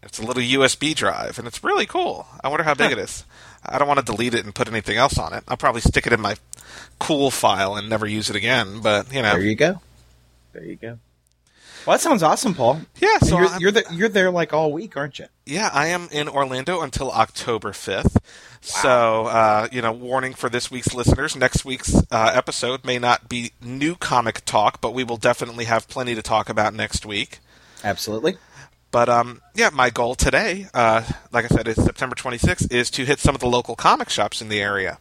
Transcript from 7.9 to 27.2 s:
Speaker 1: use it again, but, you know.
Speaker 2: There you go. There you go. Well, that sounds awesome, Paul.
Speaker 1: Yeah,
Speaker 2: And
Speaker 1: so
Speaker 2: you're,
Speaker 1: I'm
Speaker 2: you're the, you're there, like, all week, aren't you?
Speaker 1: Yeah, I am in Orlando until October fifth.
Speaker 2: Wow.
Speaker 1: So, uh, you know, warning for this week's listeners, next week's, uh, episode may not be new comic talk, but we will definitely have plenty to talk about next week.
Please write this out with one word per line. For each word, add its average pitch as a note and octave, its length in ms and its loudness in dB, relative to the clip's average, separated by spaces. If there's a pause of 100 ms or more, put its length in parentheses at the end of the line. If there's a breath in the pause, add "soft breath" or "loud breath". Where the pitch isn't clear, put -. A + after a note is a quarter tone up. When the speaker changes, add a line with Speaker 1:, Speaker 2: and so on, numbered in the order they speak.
Speaker 1:
use G#2+ 220 -2
it G#2 60 -6
again, A2 460 0
but, G#2+ 320 2
you C3+ 100 -2
know. G#2+ 120 4
Speaker 2:
There F#2+ 80 0
you G#2+ 120 2
go. E3+ 260 2 (720)
There - 120 -18
you F#2 100 -12
go. A#2 240 -14 (880 loud breath)
Well, F3 100 6
that - 40 2
sounds B3 240 2
awesome, F#3+ 300 2
Paul. C3+ 260 2 (180)
Speaker 1:
Yeah, G#4 220 4
Speaker 2:
And - 80 6
Speaker 1:
so F3+ 100 4
Speaker 2:
you're, F3+ 100 6
Speaker 1:
I'm F3+ 120 -2
Speaker 2:
you're F#3 100 4
the, G#3 220 2
you're F#3 160 0
there, F#3+ 240 4
like, E3+ 200 0
all D#3 200 2
week, F#3 240 -10
aren't C#3+ 240 -8
you? - 60 -16 (200)
Speaker 1:
Yeah, F3+ 260 -2
I D3 160 2
am F3 220 -4
in D3 180 -4
Orlando C#3 520 -2
until C3+ 320 -4
October A2 600 -2
fifth. - 440 -2
Speaker 2:
Wow. - 680 -4
Speaker 1:
So, A2+ 440 4
uh, A2 440 4
you B2+ 120 -6
know, A2+ 100 0
warning B2+ 420 -4
for B2+ 140 -4
this A#2+ 200 -4
week's B2 260 -6
listeners, C3+ 420 0
next B2+ 280 0
week's, C3 300 -6 (160)
uh, A2+ 240 4
episode B2+ 500 -2
may B2+ 140 -2
not A#2+ 300 2
be A#2+ 320 -6
new C3+ 340 -4
comic A#2+ 500 0
talk, G#2+ 360 0
but A2+ 120 -4
we B2+ 120 -4
will A#2 120 -6
definitely A#2+ 500 0
have A2+ 220 0
plenty B2 280 -4
to G#2+ 60 -8
talk A2 260 0
about G#2+ 260 0
next G#2+ 320 -6
week. G#2+ 320 -6 (460 soft breath)